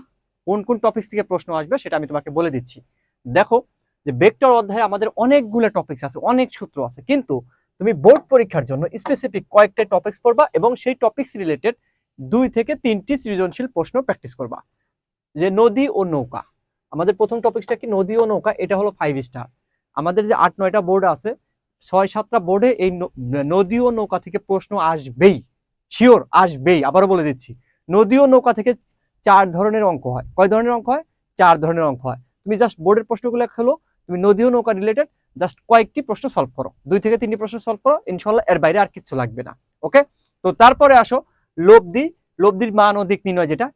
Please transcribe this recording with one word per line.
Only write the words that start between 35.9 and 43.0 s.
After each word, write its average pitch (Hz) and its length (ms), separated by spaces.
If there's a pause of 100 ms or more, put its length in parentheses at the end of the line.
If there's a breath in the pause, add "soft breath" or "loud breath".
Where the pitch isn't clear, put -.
প্রশ্ন 220 260
সলভ 139 280
করো, 131 140 (180)
দুই 190 120
থেকে 220 180
তিনটি 214 180
প্রশ্ন 220 220
সলভ 214 260
করো, 269 120 (100)
ইনশাল্লাহ - 460
এর 170 60
বাইরে 160 200
আর 202 160
কিচ্ছু - 220
লাগবে 120 260
না। - 100 (300)
ওকে, 269 180 (420)
তো 185 100
তারপরে 269 420
আসো 247 240 (400)
লব্ধি, 196 460 (340)
লব্ধির 202 340
মান 208 240
ও 208 80